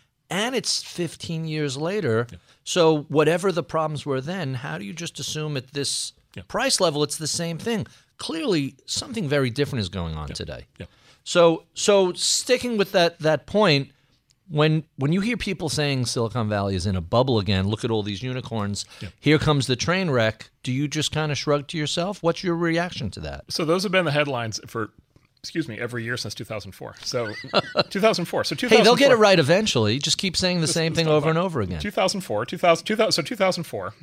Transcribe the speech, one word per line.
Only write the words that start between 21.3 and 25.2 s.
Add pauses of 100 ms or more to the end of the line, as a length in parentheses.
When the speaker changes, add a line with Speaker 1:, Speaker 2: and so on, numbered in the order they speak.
Speaker 1:
shrug
to
yourself?
What's
your
reaction
to
that?
Speaker 2:
So
those
have
been
the
headlines
for, (500)